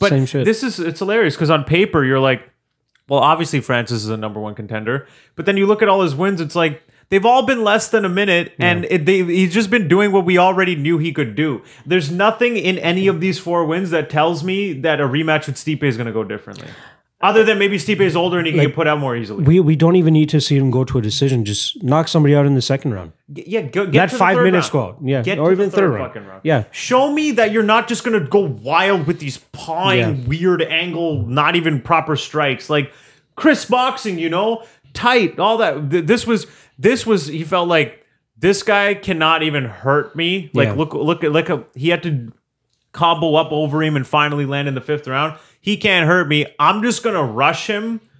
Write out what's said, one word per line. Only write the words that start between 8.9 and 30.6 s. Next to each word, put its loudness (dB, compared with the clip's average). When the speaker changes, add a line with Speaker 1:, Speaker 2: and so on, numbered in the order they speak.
Speaker 1:
they, 4
he's 0
just 0
been 0
doing 4
what 2
we 4
already 2
knew 0
he -2
could -4
do. -2
There's 0
nothing 2
in -2
any 0
of 0
these -2
four -2
wins -2
that -2
tells 0
me -4
that -2
a 2
rematch 0
with -8
Stipe -6
is 0
gonna -6
go -4
differently. -12
Other 4
than 2
maybe 0
Stipe -2
is 2
older 0
and -2
he -2
can 0
Speaker 2:
Like, 4
Speaker 1:
get -4
put 0
out 2
more -2
easily. -6
Speaker 2:
we, 6
we 4
don't 4
even 4
need 4
to 0
see 2
him 2
go 0
to -4
a 0
decision. 0
Just -4
knock 2
somebody 4
out 4
in 2
the 2
second -2
round. -12
Speaker 1:
G-, -16
yeah, -4
go, -4
get -6
Speaker 2:
That 4
Speaker 1:
to -4
the 0
Speaker 2:
five 4
Speaker 1:
third 4
Speaker 2:
minutes 2
Speaker 1:
round. -10
Speaker 2:
go -2
out. -18
Yeah, 0
Speaker 1:
Get -2
Speaker 2:
or 0
Speaker 1:
to 4
Speaker 2:
even 0
Speaker 1:
the -4
third 0
Speaker 2:
third 2
round. -6
Speaker 1:
fucking -16
round. -20
Speaker 2:
Yeah. 2
Speaker 1:
Show 0
me 0
that 2
you're 2
not 2
just -6
gonna 0
go 0
wild 0
with -4
these -8
pawing, -2
Speaker 2:
Yeah. 0
Speaker 1:
weird 0